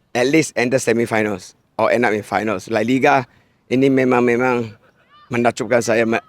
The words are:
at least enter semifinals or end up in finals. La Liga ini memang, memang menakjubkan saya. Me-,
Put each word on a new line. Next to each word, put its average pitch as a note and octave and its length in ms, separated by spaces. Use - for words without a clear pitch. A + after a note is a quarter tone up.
at B2 160
least D3+ 280
enter A#2+ 200
semifinals A2 800
or A2+ 80
end A#2 160
up G#2+ 80
in G#2 120
finals. G2+ 440
La A2 160
Liga C3 400
ini C3 160
memang, B2+ 320
memang A#2+ 560
menakjubkan A#2+ 480
saya. A2+ 240
Me-, A2+ 240